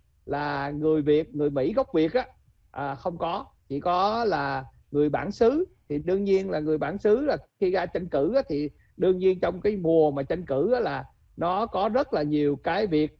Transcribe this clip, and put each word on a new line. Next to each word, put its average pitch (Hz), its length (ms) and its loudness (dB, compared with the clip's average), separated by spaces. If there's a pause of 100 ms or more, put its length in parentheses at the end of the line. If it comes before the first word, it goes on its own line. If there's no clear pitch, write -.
(260)
là 143 440 -4
người 156 320 2
Việt, 151 340 2
người 147 140 0
Mỹ 139 240 0
gốc - 200 -2
Việt 160 200 2
á, 247 120 0 (460)
à, 139 240 -8
không 170 220 -8
có. 170 280 -6 (220)
Chỉ 139 120 -6
có 196 460 0
là 139 400 -2 (260)
người 147 180 2
bản 139 220 -2
xứ. 277 340 2 (240)
Thì 147 100 -4
đương 185 240 -2
nhiên 196 260 2
là 170 100 -2
người 156 180 0
bản 151 200 -4
xứ 214 280 2
là 233 120 0 (220)
khi 185 120 2
ra 180 140 0
tranh 175 220 -6
cử 156 280 0
á, 269 140 4
thì 147 200 -2 (280)
đương 185 200 2
nhiên 185 220 2
trong 180 220 -2
cái 208 140 0
mùa 165 360 4
mà 139 120 -4
tranh 165 220 -4
cử 156 280 0
á, 247 60 2
là 143 260 -4 (320)
nó 185 280 -2
có 214 240 -2
rất 254 240 0
là 170 80 0
nhiều 147 340 0
cái 175 320 -2
việc 151 320 0